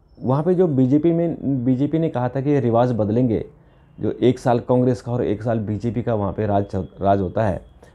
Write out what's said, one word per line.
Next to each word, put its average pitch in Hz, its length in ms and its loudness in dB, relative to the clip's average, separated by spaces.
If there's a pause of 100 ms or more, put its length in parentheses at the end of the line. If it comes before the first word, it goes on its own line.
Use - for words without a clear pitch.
(220)
वहाँ 135 220 0
पे 185 120 2
जो 180 120 2
बीजेपी 143 440 2
में, 139 540 -2
बीजेपी 143 340 0
ने 165 100 0
कहा 123 200 -2
था 135 120 -4
कि 143 180 2
रिवाज 120 320 2
बदलेंगे, 107 540 0 (540)
जो 104 120 -2
एक 123 280 2
साल 120 200 0
कांग्रेस 127 420 0
का 120 100 -8
और 120 120 -2
एक 101 200 -2
साल 117 160 -2
बीजेपी 104 440 -4
का 117 120 -2
वहाँ 98 180 -2
पे 107 140 -4
राज 101 180 0
चल-, - 360 -8
राज 98 180 2
होता 98 260 -2
है, 95 200 -4 (300)